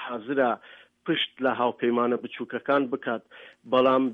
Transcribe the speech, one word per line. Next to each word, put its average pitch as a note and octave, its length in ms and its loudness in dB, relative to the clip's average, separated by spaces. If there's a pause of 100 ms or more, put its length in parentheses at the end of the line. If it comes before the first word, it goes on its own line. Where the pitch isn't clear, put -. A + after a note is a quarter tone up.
حازرە B2 480 -2 (540)
پشت - 260 -2 (140)
لە C3 140 4
هاوپەیمانە A#2+ 640 0
بچووکەکان B2+ 680 -2
بکات، B2 320 -4 (480)
بەڵام C3 320 4 (100)